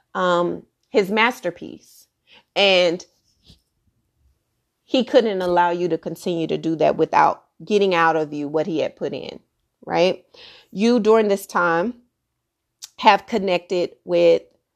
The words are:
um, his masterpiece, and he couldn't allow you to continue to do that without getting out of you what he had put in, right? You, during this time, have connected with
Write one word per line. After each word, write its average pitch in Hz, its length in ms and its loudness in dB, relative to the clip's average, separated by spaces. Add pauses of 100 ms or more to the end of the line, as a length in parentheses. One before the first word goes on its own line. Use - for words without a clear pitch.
(140)
um, 175 500 -2 (260)
his 196 200 0
masterpiece, - 960 -6 (480)
and 180 480 2 (1800)
he 254 200 -2
couldn't 220 380 0
allow 175 280 2
you 175 180 -2
to 160 100 -2
continue 165 500 -6
to 156 100 -4
do 160 180 -4
that 151 220 0
without 151 480 0 (180)
getting 196 320 0
out 165 200 2
of 151 180 -4
you 147 140 -8
what 151 200 -4
he 156 120 -4
had - 160 -6
put 143 180 -8
in, - 260 -14 (460)
right? 175 380 0 (480)
You, 233 280 2
during 214 300 2
this 196 180 -2
time, 175 480 -2 (1040)
have 202 280 4
connected 180 800 -4
with 170 400 2 (320)